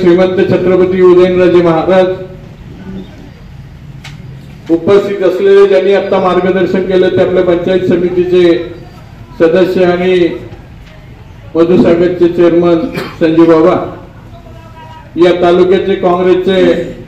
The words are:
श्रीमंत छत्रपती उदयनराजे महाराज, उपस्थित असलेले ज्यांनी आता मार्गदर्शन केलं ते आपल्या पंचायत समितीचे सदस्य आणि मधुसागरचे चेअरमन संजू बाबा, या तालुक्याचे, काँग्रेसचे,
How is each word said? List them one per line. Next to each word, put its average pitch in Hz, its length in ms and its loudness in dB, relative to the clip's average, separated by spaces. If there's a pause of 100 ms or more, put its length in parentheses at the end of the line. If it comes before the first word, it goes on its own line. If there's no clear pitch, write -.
श्रीमंत 185 360 2
छत्रपती 180 640 0
उदयनराजे 180 600 4
महाराज, 170 440 2 (2750)
उपस्थित 196 520 0
असलेले 196 440 2
ज्यांनी 190 260 2
आता 190 260 -2
मार्गदर्शन 180 640 0
केलं 180 280 0
ते 185 120 0
आपल्या 180 220 0
पंचायत 180 380 0
समितीचे 175 920 0 (680)
सदस्य 180 460 2
आणि 175 440 0 (1300)
मधुसागरचे 170 720 2
चेअरमन 170 520 2 (400)
संजू 165 260 2
बाबा, 165 500 2 (1200)
या 175 260 2
तालुक्याचे, 180 540 2
काँग्रेसचे, 180 1000 0 (120)